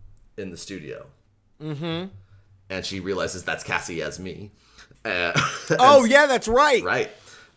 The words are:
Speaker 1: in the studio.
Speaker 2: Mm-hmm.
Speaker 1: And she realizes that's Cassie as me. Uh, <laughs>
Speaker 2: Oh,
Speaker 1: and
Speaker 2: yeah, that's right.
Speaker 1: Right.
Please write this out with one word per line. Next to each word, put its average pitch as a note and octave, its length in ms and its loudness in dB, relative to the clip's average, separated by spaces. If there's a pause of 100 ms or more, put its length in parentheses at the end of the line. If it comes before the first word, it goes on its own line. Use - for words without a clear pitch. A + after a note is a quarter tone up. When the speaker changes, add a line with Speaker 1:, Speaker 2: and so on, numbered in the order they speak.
(380)
Speaker 1:
in F#2+ 140 -12
the E2 60 -16
studio. D#2 500 -14 (540)
Speaker 2:
Mm-hmm. E3 480 -8 (600)
Speaker 1:
And F#2 160 -8
she G2 140 -8
realizes F2 440 -6
that's D#2+ 200 -8
Cassie E2+ 380 -6
as D2+ 180 -8
me. F#2+ 320 -14 (520)
Uh, F2+ 280 -2 (260)
<laughs> - 220 -2
Speaker 2:
Oh, C4+ 240 10
Speaker 1:
and A3+ 80 2
Speaker 2:
yeah, C#4+ 140 8
that's B3+ 220 0
right. B3+ 360 4
Speaker 1:
Right. A2+ 260 -2 (480)